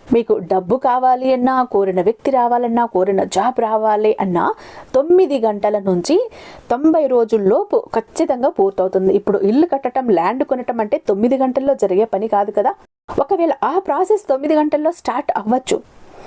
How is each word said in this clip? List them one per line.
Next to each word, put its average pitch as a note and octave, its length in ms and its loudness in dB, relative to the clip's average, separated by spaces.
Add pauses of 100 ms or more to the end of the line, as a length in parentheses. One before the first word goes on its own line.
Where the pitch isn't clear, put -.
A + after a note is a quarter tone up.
(120)
మీకు A3+ 220 2
డబ్బు F#3 420 -2
కావాలి B3+ 560 0
అన్నా, B3+ 300 0
కోరిన F#3+ 400 0
వ్యక్తి A3+ 280 -2
రావాలన్నా, A#3+ 560 0
కోరిన F#3+ 380 0
జాబ్ A3 360 -2
రావాలి G#3+ 600 0
అన్నా F#3 340 -2 (400)
తొమ్మిది D4 460 2
గంటల G#3+ 380 0
నుంచి G3 520 0 (400)
తొంభై D4+ 360 2
రోజుల్లోపు A#3 760 0 (120)
ఖచ్చితంగా C4 520 -2
పూర్తవుతుంది. F#3+ 640 0
ఇప్పుడు G3 240 0
ఇల్లు A#3 280 2
కట్టడం, C4 420 -4
ల్యాండ్ G3 360 0
కొనటం B3 360 -4
అంటే G#3+ 280 -2
తొమ్మిది A3+ 280 2
గంటల్లో C4+ 380 0
జరిగే G3+ 300 0
పని A3 240 -2
కాదు G#3 220 0
కదా. G#3 240 0 (460)
ఒకవేళ E4+ 320 0 (120)
ఆ C#4+ 140 -2
ప్రాసెస్ F#4 500 0
తొమ్మిది C#4+ 260 0
గంటల్లో D4+ 380 0
స్టార్ట్ C4 440 -4
అవ్వచ్చు, A3 440 -2 (460)